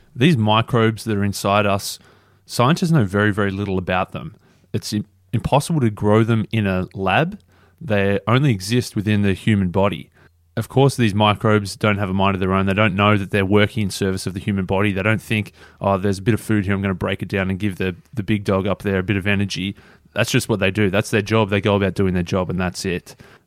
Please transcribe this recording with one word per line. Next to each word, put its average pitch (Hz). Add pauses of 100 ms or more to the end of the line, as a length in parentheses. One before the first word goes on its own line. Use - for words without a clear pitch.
(140)
These 151
microbes 110
that 110
are 101
inside 101
us, 98 (480)
scientists 156
know 139
very, 101
very 101
little 98
about 92
them. 80 (380)
It's -
im-, 104 (260)
impossible -
to 120
grow 107
them 110
in 107
a 92
lab. 117 (400)
They 101
only 131
exist 107
within 104
the 98
human 98
body. 95 (480)
Of 117
course, 135
these 110
microbes 104
don't 104
have 101
a 95
mind 98
of 92
their 95
own. 95
They 98
don't 104
know 104
that 98
they're 101
working 104
in 95
service 95
of 92
the 98
human 98
body. 98
They 95
don't 107
think, 107 (260)
"Oh, 98
there's 95
a -
bit 107
of 104
food 107
here, 101
I'm 98
gonna 98
break 98
it 90
down 95
and 95
give 95
the, 92 (180)
the 110
big 101
dog 95
up 95
there 98
a 92
bit 98
of 92
energy." 98 (360)
That's 107
just -
what 107
they 95
do. 101
That's 98
their 110
job. 104
They 101
go 101
about 98
doing 95
their 90
job, 90
and 87
that's 92
it. 90 (320)